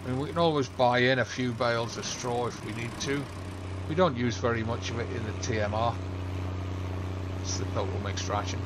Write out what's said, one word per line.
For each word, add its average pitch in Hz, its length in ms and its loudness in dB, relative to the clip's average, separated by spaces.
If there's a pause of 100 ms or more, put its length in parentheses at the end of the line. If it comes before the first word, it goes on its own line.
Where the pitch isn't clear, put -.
I 127 40 -6
mean, 127 120 0
we 147 80 -2
can 165 100 -2
always 156 300 4
buy 123 320 6
in 127 180 6
a 117 60 4
few 123 280 0
bales 117 460 0
of 101 80 -6
straw 120 400 -2
if 110 180 -6
we 110 80 -6
need 117 280 -4
to. 139 220 0 (640)
We 156 80 0
don't 170 200 6
use 120 200 2
very 117 260 2
much 117 280 -2
of 117 100 -2
it 92 100 -4
in 113 160 -4
the 104 60 -4 (100)
T 113 180 0
M 104 140 0
R. 117 200 2 (1500)
It's - 180 -2
the 101 80 -2
total 95 380 -2
mixed 95 240 -2
ration. 101 380 0